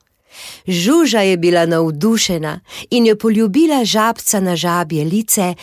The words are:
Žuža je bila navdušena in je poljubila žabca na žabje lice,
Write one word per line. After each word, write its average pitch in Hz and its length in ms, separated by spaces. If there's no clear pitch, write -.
Žuža 220 560
je 190 160
bila 170 320
navdušena 165 920
in 233 160
je 214 80
poljubila 226 720
žabca 214 560
na 180 160
žabje 165 480
lice, 185 560